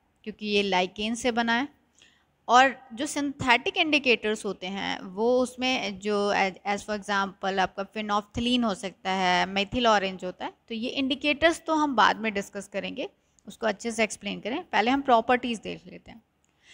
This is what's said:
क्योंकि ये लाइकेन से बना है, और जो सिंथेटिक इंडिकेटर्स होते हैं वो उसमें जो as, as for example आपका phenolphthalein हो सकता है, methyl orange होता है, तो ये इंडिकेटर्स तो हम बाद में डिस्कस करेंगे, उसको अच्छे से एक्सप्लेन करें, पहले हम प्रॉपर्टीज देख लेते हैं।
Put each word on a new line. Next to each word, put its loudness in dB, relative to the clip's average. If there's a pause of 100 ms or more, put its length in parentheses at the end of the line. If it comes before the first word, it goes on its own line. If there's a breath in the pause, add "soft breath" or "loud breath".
(240)
क्योंकि -10
ये 2
लाइकेन 0
से -2
बना 2
है, -2 (800 soft breath)
और 8 (180)
जो -6
सिंथेटिक 0
इंडिकेटर्स 2
होते -6
हैं -4
वो 0
उसमें -4
जो 0
as, 0
as -4
for -4
example -4
आपका -2
phenolphthalein -2
हो 0
सकता -8
है, 2
methyl 2
orange 0
होता -8
है, -8 (160)
तो -8
ये -6
इंडिकेटर्स 0
तो 0
हम 0
बाद 6
में -4
डिस्कस -8
करेंगे, -8 (400)
उसको -6
अच्छे -4
से 0
एक्सप्लेन -6
करें, -6
पहले 2
हम 2
प्रॉपर्टीज 2
देख -12
लेते -20
हैं। -20 (520 soft breath)